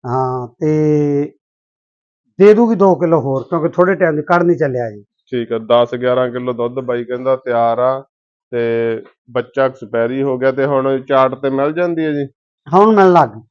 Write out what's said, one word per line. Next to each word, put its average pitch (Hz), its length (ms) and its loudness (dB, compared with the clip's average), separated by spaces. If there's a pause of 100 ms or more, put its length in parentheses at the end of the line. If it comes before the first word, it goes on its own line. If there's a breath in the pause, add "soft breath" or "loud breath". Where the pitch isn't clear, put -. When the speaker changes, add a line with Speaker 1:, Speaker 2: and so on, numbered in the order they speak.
Speaker 1:
ਹਾਂ, 127 440 -4 (140)
ਤੇ 151 720 0 (1040)
ਦੇ 208 140 8
ਦੂਗੀ 226 220 4
ਦੋ 185 200 4
ਕਿਲੋ 165 240 0
ਹੋਰ, 135 240 -4
ਕਿਉਂਕਿ 165 260 -2
ਥੋੜ੍ਹੇ 180 260 2
ਟਾਈਮ 160 200 0
ਦੀ 151 60 -4
ਕੱਢ 175 220 0
ਨਹੀਂ 170 140 2
ਚੱਲਿਆ 127 340 -2
ਜੀ। 104 120 -20 (260)
Speaker 2:
ਠੀਕ 120 220 -4
ਹੈ, 113 80 -2
ਦਸ 120 360 2
ਗਿਆਰਾਂ 123 360 0
ਕਿਲੋ 123 220 -6
ਦੁੱਧ 120 260 -4
ਬਾਈ 123 240 -4
ਕਹਿੰਦਾ 127 320 -2
ਤਿਆਰ 117 440 -2
ਆ, 131 260 -2 (460)
ਤੇ 117 520 -2 (280)
ਬੱਚਾ 123 340 -2
ਐਕਸਪਾਇਰੀ 120 580 -4
ਹੋ 135 140 -2
ਗਿਆ, 131 140 0
ਤੇ 135 140 -2
ਹੁਣ 135 360 -2
ਚਾਰਟ 131 340 0
ਤੇ 135 140 -4
ਮਿਲ 139 240 -2
ਜਾਂਦੀ 170 320 -2
ਹੈ 156 60 -2
ਜੀ? 143 140 -4 (420)
Speaker 1:
ਹੁਣ 202 280 4
ਮਿਲਣ 190 180 6
ਲੱਗ 151 160 4
ਗਈ। 107 220 -16